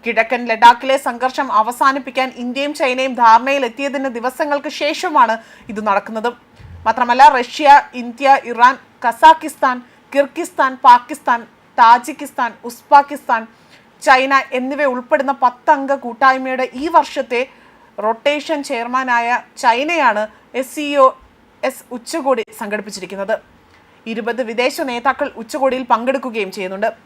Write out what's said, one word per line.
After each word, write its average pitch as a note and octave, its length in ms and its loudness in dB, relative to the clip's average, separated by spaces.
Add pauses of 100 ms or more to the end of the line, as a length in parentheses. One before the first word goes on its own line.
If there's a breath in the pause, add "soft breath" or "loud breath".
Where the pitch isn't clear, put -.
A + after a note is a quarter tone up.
കിഴക്കൻ A#3 380 -2 (100)
ലഡാക്കിലെ B3 460 4 (100)
സംഘർഷം B3+ 400 -4 (140)
അവസാനിപ്പിക്കാൻ C4 680 -2 (140)
ഇന്ത്യയും C#4 380 -6
ചൈനയും C4 420 -2
ധാരണയിലെത്തിയതിന് C4+ 960 2
ദിവസങ്ങൾക്ക് C#4+ 600 -4
ശേഷമാണ് D4 560 0 (360 loud breath)
ഇത് G#3 160 -8
നടക്കുന്നത്. G#3+ 400 -2 (560 soft breath)
മാത്രമല്ല, A#3+ 380 2 (160)
റഷ്യ, C#4 420 4 (220)
ഇന്ത്യ, C4+ 340 2 (160)
ഇറാൻ, A#3+ 240 4 (280)
കസാക്കിസ്ഥാൻ, D4 680 4 (380 soft breath)
കിർഗിസ്ഥാൻ, C#4+ 580 -2 (160)
പാകിസ്ഥാൻ, B3 540 4 (400)
താജിക്കിസ്ഥാൻ, A#3+ 720 2 (160)
ഉസ്ബെക്കിസ്ഥാൻ, B3+ 720 0 (640 soft breath)
ചൈന C4+ 280 4 (260)
എന്നിവ C#4 240 -4 (100)
ഉൾപ്പെടുന്ന C4 400 -2 (100)
പത്തംഗ C4+ 500 0 (100)
കൂട്ടായ്മയുടെ C4 640 0 (180)
ഈ D#4+ 40 -4 (100)
വർഷത്തെ C4 460 -2 (640 soft breath)
റൊട്ടേഷൻ C#4+ 540 -2 (100)
ചെയർമാനായ A#3+ 580 -2 (340)
ചൈനയാണ് B3+ 640 0 (360 soft breath)
എസ് C4 160 -8
സി D4+ 100 -8 (180)
ഒ - 20 6 (640)
എസ് C4 160 -10 (120)
ഉച്ചകോടി B3+ 480 -4 (140)
സംഘടിപ്പിച്ചിരിക്കുന്നത്. G3+ 760 -8 (760 soft breath)
ഇരുപത് A3+ 380 -8
വിദേശ A#3+ 260 -4 (140)
നേതാക്കൾ B3+ 380 -4 (140)
ഉച്ചകോടിയിൽ B3+ 500 -4
പങ്കെടുക്കുകയും A#3 640 -4
ചെയ്യുന്നുണ്ട്. G3 340 -6 (160)